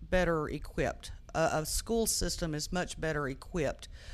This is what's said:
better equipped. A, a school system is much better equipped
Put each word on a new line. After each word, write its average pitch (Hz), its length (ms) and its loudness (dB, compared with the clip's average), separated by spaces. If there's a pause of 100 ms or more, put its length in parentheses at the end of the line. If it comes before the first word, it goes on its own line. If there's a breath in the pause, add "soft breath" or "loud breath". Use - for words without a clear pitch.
(100)
better 170 380 4
equipped. - 640 -2 (240)
A, 160 220 4
a 156 80 0
school 226 400 2
system 175 460 0
is 151 200 -4
much 175 280 -2
better 147 280 0
equipped 135 600 -2 (260 loud breath)